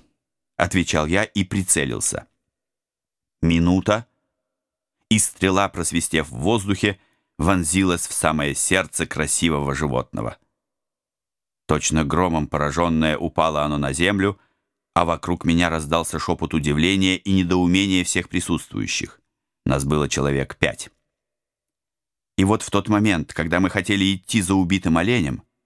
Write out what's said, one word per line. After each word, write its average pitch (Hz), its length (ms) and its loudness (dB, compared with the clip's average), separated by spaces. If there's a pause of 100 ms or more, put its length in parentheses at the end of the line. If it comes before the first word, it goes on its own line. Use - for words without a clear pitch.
(560)
отвечал 85 520 0
я 95 160 2
и 101 200 -2
прицелился. 78 840 -2 (1120)
Минута, 90 680 2 (1000)
и 107 100 4
стрела, 95 480 0
просвистев 80 640 -2
в 60 80 -14
воздухе, 98 640 0 (380)
вонзилась 87 680 2
в - 60 -10
самое 73 420 0
сердце - 500 0
красивого 76 680 -2
животного. 62 640 -4 (1300)
Точно 76 360 0
громом 78 440 0
пораженное 78 720 0
упало 80 460 0
оно 73 140 -2
на 71 160 -2
землю, 98 460 0 (540)
а 85 120 2
вокруг 82 400 -4
меня 85 240 4
раздался 80 500 -2
шепот 82 340 -2
удивления 85 640 2
и 98 140 -4
недоумения 92 720 2
всех - 260 -4
присутствующих. - 920 -4 (460)
Нас 67 200 0
было 73 240 0
человек 69 480 -2
пять. - 320 -4 (1500)
И 95 60 2
вот 104 200 2
в - 60 -10
тот 101 200 0
момент, 107 440 0
когда 85 260 -2
мы 95 100 2
хотели 98 460 0
идти 101 260 -2
за 92 140 2
убитым 90 420 2
оленем, 87 460 0 (220)